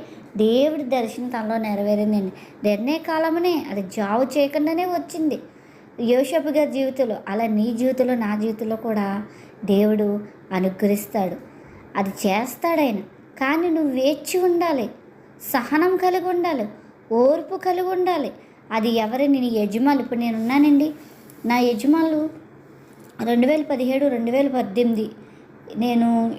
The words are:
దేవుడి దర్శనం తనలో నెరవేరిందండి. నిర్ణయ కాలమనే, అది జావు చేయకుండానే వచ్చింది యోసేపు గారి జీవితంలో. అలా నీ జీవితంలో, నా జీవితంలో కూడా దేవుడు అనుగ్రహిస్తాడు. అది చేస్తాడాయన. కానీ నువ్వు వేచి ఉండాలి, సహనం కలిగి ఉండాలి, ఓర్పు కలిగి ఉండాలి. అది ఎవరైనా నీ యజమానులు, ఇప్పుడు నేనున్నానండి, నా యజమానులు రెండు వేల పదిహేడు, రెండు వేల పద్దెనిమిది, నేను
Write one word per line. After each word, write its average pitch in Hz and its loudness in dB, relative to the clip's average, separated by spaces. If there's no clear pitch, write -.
దేవుడి 262 2
దర్శనం 240 -4
తనలో 226 -4
నెరవేరిందండి. 208 0
నిర్ణయ 233 0
కాలమనే, 330 0
అది 196 -4
జావు 220 -2
చేయకుండానే 302 0
వచ్చింది 320 -2
యోసేపు 262 2
గారి 294 2
జీవితంలో. 262 -2
అలా 214 -2
నీ 220 0
జీవితంలో, 254 0
నా 214 -2
జీవితంలో 220 -4
కూడా 208 -2
దేవుడు 208 2
అనుగ్రహిస్తాడు. 190 -2
అది 196 -2
చేస్తాడాయన. 247 0
కానీ 320 2
నువ్వు 311 2
వేచి 294 0
ఉండాలి, 339 2
సహనం 311 2
కలిగి 359 0
ఉండాలి, 339 0
ఓర్పు 285 2
కలిగి 359 -2
ఉండాలి. 359 -2
అది 220 0
ఎవరైనా 247 2
నీ 247 0
యజమానులు, 233 2
ఇప్పుడు 233 -4
నేనున్నానండి, 277 2
నా 240 2
యజమానులు 302 2
రెండు 240 4
వేల 302 2
పదిహేడు, 269 0
రెండు 233 0
వేల 277 2
పద్దెనిమిది, 226 0
నేను 233 2